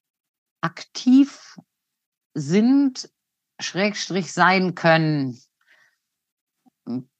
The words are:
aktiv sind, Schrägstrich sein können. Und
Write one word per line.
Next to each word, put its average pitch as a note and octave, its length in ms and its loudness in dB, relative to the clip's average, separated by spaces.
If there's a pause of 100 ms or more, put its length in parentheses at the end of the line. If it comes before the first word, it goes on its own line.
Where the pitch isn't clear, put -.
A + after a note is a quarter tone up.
(600)
aktiv - 960 -2 (760)
sind, A#3 760 0 (500)
Schrägstrich F#3+ 760 -6
sein F#3 420 2
können. D#3 640 0 (1500)
Und B2 240 -10 (100)